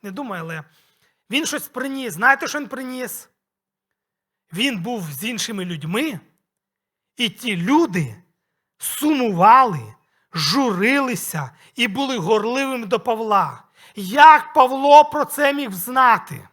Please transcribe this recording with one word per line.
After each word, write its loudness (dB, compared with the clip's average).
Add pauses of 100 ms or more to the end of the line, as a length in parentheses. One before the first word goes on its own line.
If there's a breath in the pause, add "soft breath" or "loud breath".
Не -14
думаю, -10
але -12 (640)
він -2
щось -8
приніс. -8
Знаєте, 2
що -6
він -10
приніс? -12 (1200)
Він -4
був -8
з -12
іншими -8
людьми, -6 (960)
і -2
ті -6
люди 0 (640)
сумували, 2 (380)
журилися -2 (240 soft breath)
і -2
були -4
горливими -2
до -2
Павла. -2 (320 soft breath)
Як 6
Павло 6
про -2
це 0
міг -6
знати? 0